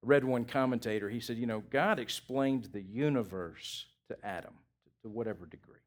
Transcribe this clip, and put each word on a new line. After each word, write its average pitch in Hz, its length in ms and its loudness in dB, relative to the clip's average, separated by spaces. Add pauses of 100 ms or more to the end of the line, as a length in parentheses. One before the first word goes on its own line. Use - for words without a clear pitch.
I - 40 -6
read 135 180 8
one 127 200 2
commentator. 117 640 0
He 117 120 -4
said, 117 160 -4
"You 120 100 -2
know, 110 140 0 (100)
God 170 300 2
explained 127 720 -2
the 101 100 -8
universe 98 1040 -2 (220)
to - 80 -8 (100)
Adam, 98 280 -8 (480)
to 113 60 -14
whatever 107 380 -6
degree. - 300 -20 (100)